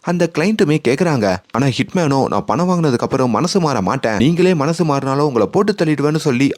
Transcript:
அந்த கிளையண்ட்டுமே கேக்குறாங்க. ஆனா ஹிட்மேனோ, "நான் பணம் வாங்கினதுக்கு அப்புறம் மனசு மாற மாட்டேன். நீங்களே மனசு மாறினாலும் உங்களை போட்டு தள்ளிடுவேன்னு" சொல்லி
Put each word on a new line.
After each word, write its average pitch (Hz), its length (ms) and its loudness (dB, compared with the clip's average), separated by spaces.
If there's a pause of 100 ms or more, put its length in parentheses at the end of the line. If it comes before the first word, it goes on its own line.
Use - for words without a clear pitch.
அந்த 175 340 -2
கிளையண்ட்டுமே 160 420 2 (100)
கேக்குறாங்க. 139 400 2 (240)
ஆனா 131 160 0 (100)
ஹிட்மேனோ, 135 420 0 (100)
"நான் - 160 -2
பணம் 170 240 0
வாங்கினதுக்கு 147 380 0
அப்புறம் 131 220 0
மனசு 151 300 0
மாற 139 220 0
மாட்டேன். 110 360 -2
நீங்களே 170 360 2
மனசு 165 320 0
மாறினாலும் 139 440 0
உங்களை 110 180 2
போட்டு 208 340 0
தள்ளிடுவேன்னு" 151 460 0
சொல்லி 135 300 2